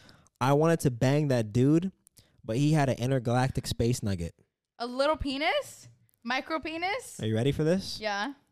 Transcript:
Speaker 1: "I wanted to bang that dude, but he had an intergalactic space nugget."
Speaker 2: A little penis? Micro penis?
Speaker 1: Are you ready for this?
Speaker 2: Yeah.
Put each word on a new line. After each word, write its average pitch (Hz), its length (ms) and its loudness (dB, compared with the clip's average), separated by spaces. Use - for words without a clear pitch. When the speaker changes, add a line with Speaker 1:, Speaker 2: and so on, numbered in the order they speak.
Speaker 1:
"I 131 120 4
wanted 156 280 4
to 139 100 0
bang 139 380 2
that 113 240 0
dude, 156 380 4
but 113 140 -4
he 147 160 4
had 143 160 4
an 120 80 0
intergalactic 127 680 0
space 120 360 0
nugget." 90 320 -4
Speaker 2:
A 233 80 -6
little 269 280 2
penis? 302 720 -4
Micro 285 360 -4
penis? 349 600 -6
Speaker 1:
Are 110 60 -2
you 110 80 0
ready 120 160 2
for 151 120 -2
this? 180 360 -2
Speaker 2:
Yeah. 208 340 -4